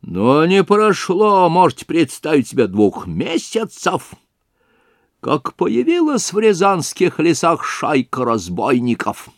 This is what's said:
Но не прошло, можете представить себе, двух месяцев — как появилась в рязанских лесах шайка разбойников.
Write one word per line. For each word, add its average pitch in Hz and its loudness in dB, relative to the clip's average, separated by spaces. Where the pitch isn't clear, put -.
Но 120 2
не 190 4
прошло, 202 2
можете 170 2
представить 156 0
себе, 123 0
двух 92 0
месяцев — 175 -4
как 139 -4
появилась 262 -2
в 202 0
рязанских 196 0
лесах 165 0
шайка 127 -2
разбойников. 113 -2